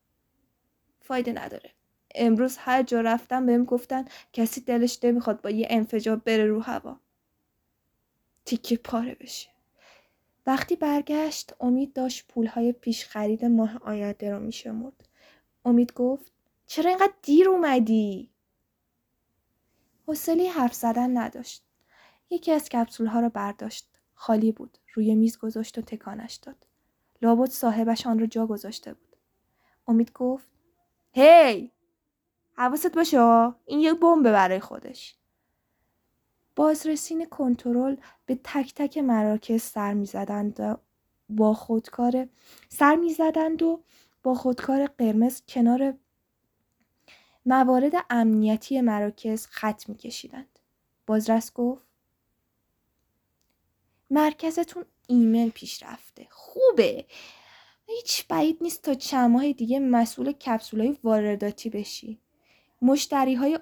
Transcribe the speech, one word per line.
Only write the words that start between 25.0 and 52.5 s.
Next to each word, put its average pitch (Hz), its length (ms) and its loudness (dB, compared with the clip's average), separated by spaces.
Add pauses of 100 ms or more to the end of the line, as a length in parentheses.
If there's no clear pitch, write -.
میز 226 220 2
گذاشت 220 400 -10
و 233 40 -6
تکانش 220 540 -14
داد. - 300 -20 (560)
لابد 233 280 4
صاحبش 226 580 -2
آن 226 120 0
رو 226 60 0
جا 226 220 -4
گذاشته 208 460 -12
بود. - 220 -20 (720)
امید 233 260 2
گفت: 254 360 -6 (600)
«هی! 262 600 8 (880)
حواست 269 320 0
باشه 320 280 2
ها. 233 360 6 (100)
این 285 140 -2
یه 320 140 4
بمبه 330 380 6
برای 190 280 2
خودش.» - 560 -16 (1400)
بازرسین 311 720 -2
کنترل 254 720 -2 (300)
به 262 180 -4
تک 269 320 -6
تک 285 220 -4
مراکز 226 640 0
سر 202 320 -6
می‌زدند 208 640 -6
و 214 180 -4 (520)
با 214 240 2
خودکار، 240 760 -2 (420)
سر 294 260 4
می‌زدند 320 640 0
و 330 220 0 (400)
با 262 100 2
خودکار 262 540 -2
قرمز 226 600 0
کنار 254 460 2 (1500)
موارد 254 460 4 (180)
امنیتی 220 720 2
مراکز 220 640 -2
خط - 420 -8
می‌کشیدند. 240 720 -18 (460)
بازرس 220 480 0
گفت: 247 340 -4 (2250)